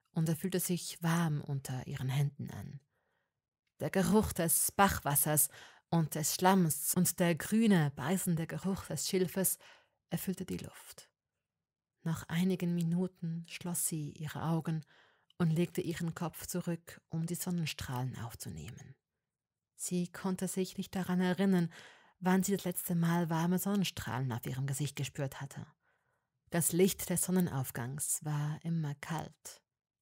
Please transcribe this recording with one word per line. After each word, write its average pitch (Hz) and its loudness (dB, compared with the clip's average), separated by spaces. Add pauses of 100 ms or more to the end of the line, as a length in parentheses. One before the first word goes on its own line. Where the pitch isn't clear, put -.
(120)
und 160 2
er 165 2
fühlte 185 -2
sich - -4
warm 165 2
unter 135 -6
ihren 135 -4
Händen 139 0
an. 98 -12 (1000)
Der 147 -2
Geruch 190 4
des - 2
Bachwassers 151 4 (400)
und 165 2
des 151 0
Schlamms 185 4
und 180 2
der 175 4
grüne, 196 4
beißende 165 0
Geruch 180 -4
des - -4
Schilfes 185 0 (520)
erfüllte 185 -4
die 185 -6
Luft. - -16 (920)
Nach 165 -4
einigen 175 2
Minuten 170 -2
schloss - -4
sie 151 -4
ihre - -8
Augen 160 0 (540)
und 170 4
legte 175 0
ihren 170 -4
Kopf - -8
zurück, - -6
um 165 -2
die 170 -2
Sonnenstrahlen 143 -4
aufzunehmen. - -12 (840)
Sie 175 -2
konnte 185 -2
sich - -4
nicht - -6
daran 180 0
erinnern, 180 4 (480)
wann 185 4
sie 202 0
das 185 0
letzte 180 -4
Mal 170 2
warme 170 2
Sonnenstrahlen 135 -2
auf 113 -6
ihrem 135 -2
Gesicht 139 -2
gespürt 139 -6
hatte. 147 -10 (840)
Das 170 2
Licht - 4
des 175 0
Sonnenaufgangs 139 -2
war 151 -2
immer 160 -2
kalt, - -10 (400)